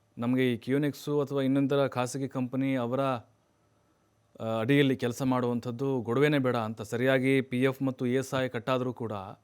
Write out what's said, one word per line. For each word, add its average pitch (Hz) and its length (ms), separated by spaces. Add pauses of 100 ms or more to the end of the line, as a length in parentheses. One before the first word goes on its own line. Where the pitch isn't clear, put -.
(180)
ನಮಗೆ 123 360
ಈ 113 40
ಕ್ಯೂನೆಕ್ಸು 143 640
ಅಥವಾ 139 200
ಇನ್ನೊಂದರ 139 460
ಖಾಸಗಿ 127 400
ಕಂಪನಿ 131 480
ಅವರ, 123 260
ಆ, - 1600
ಅಡಿಯಲ್ಲಿ 131 360
ಕೆಲಸ 120 260
ಮಾಡುವಂಥದ್ದು 127 800
ಗೊಡವೆನೇ 135 360
ಬೇಡ 127 180
ಅಂತ. 113 260
ಸರಿಯಾಗಿ 131 600
ಪಿ 127 200
ಎಫ್ 135 200
ಮತ್ತು 131 240
ಇ 123 80
ಎಸ್ 131 280
ಐ 127 80
ಕಟ್ಟಾದರೂ 127 440
ಕೂಡ 113 180 (320)